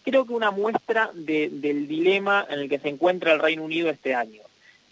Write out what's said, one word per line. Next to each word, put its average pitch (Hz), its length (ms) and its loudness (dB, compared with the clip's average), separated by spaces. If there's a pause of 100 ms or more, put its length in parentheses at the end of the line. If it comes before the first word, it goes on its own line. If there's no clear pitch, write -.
creo 262 220 2
que 233 80 -8
una 220 180 0
muestra 220 640 0
de, 156 400 -2
del 147 340 -2
dilema 196 640 2
en 147 100 -4
el 139 100 -6
que 139 100 -2
se 151 100 -4
encuentra 165 420 2
el 156 80 4
Reino 160 240 0
Unido 160 260 -2
este 139 240 -2
año. 110 280 -4 (500)